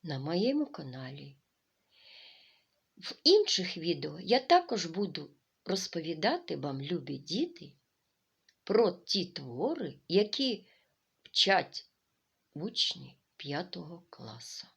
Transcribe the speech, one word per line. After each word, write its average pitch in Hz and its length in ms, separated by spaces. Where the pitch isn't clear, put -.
на 151 160
моєму 208 480
каналі. 139 680
В - 180
інших 330 520
відео 156 440
я 233 200
також 262 460
буду 160 440
розповідати 175 920
вам, 135 260
любі 143 360
діти, 247 540
про 208 280
ті 180 340
твори, 151 840
які 214 580
вчать - 680
учні - 640
п'ятого 170 760
класу. - 560